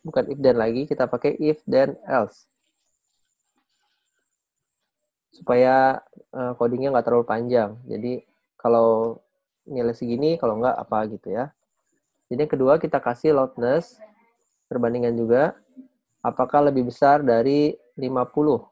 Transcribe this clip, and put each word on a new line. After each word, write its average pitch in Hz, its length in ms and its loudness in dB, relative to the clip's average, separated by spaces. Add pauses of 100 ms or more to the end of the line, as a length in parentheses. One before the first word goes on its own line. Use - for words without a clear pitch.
Bukan 135 320 -4
if 139 80 -10
then 131 160 2
lagi, 117 320 -2
kita 131 160 -2
pakai 123 320 -2
if 151 320 -2
then 135 400 0
else. 120 400 -4 (2750)
Supaya, 131 680 2 (320)
eh, 123 240 -6
codingnya 123 400 -2
nggak 117 80 0
terlalu 117 240 2
panjang. 113 560 -2
Jadi, 120 400 -8 (320)
kalau 113 640 2 (480)
nilai 120 240 -4
segini, 135 480 -2
kalau 110 240 -2
nggak 127 160 -2
apa - 180 -4 (140)
gitu - 160 -14
ya. 120 240 -6 (800)
Jadi, 147 160 -2
yang - 80 -2
kedua, 131 240 4
kita 156 240 -4
kasih 139 320 0
loudness, 131 640 -2 (720)
perbandingan 120 400 -2
juga. 117 400 0 (720)
Apakah 139 480 2
lebih 127 160 0
besar 143 340 4
dari 139 540 2 (220)
lima 131 240 -2
puluh? 139 500 0